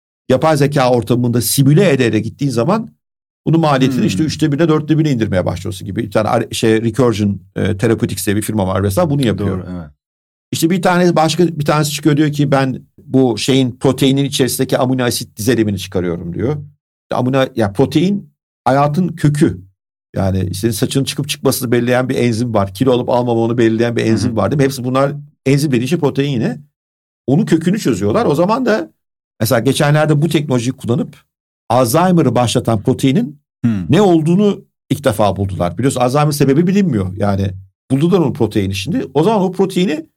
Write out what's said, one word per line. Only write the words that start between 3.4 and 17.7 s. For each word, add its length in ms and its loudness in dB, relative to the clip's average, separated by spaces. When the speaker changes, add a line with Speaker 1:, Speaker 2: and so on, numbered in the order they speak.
Speaker 1:
bunun 140 2
maliyetini 400 2
Speaker 2:
Hmm. 60 2
Speaker 1:
işte 180 0
üçte 280 -2
birine, 160 0
dörtte 300 0
birine 140 2
indirmeye 340 0
başlıyorsun 400 -8
gibi. 180 -6
Bir 60 -12
tane 180 0
ar-, 240 -2
şey, 300 2
Recursion, 580 0
e, 200 -2
Therapeutics 500 -2
diye 100 0
bir 60 -2
firma 240 -2
var 140 -2
mesela 300 0
bunu 160 0
yapıyor. 320 -2
Speaker 2:
Doğru, 120 -12
evet. 200 -12
Speaker 1:
İşte 180 0
bir 120 0
tane 340 4
başka 300 2
bir 180 -4
tanesi 260 0
çıkıyor 260 0
diyor 160 2
ki 180 0
ben 320 0
bu 400 0
şeyin 400 0
proteinin 460 2
içerisindeki 540 -2
amino 260 0
asit 320 -4
dizelimini 420 0
çıkarıyorum 560 -6
diyor. 220 -4
Amino, 320 0
ya 160 0